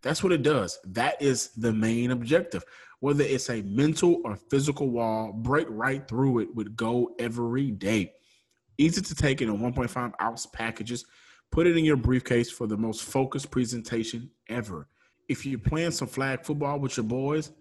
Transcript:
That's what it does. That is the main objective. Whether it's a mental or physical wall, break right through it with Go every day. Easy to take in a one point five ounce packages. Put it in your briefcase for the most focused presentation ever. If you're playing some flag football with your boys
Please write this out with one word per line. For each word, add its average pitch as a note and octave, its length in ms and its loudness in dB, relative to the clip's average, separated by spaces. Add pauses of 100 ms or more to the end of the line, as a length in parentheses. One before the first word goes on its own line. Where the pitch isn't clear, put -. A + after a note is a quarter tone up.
That's D3+ 200 0
what F#3+ 80 4
it D#3 120 4
does. B2 420 2
That A2+ 360 -2
is C3+ 360 2
the A2+ 160 2
main A2+ 400 2
objective. A#2+ 520 0 (360)
Whether C#3+ 240 2
it's B2+ 260 -2
a A2+ 120 -4
mental D3 640 4
or G#2 120 -6
physical C#3 520 0
wall, A2+ 440 -2
break B2 360 0
right C3 380 -2
through B2 340 2
it G2+ 140 -4
with A2 220 -6
Go A#2 420 0
every A#2+ 540 -2
day. G2+ 400 0 (640)
Easy E3 240 4
to F#3 160 -8
take C#3 260 2
in A2+ 60 0
a G#2+ 60 0
one A#2+ 180 -2
point B2 180 -2
five A#2+ 220 -4 (100)
ounce A#2 240 -4
packages. A2+ 580 -6 (460)
Put E3 160 4
it E3+ 100 6
in D#3+ 80 4
your D3+ 120 6
briefcase A#2+ 540 2
for A2+ 180 -4
the G#2+ 80 -2
most A2+ 260 -2
focused C3+ 480 -2
presentation A#2 800 -4 (180)
ever. G#2+ 380 -6 (420)
If - 160 -4
you're C3+ 140 -4
playing D#3+ 340 0
some C3+ 140 -4
flag C3+ 380 -4
football D3 340 -2
with C3+ 180 -4
your A#2 80 -2
boys C3+ 460 -2 (100)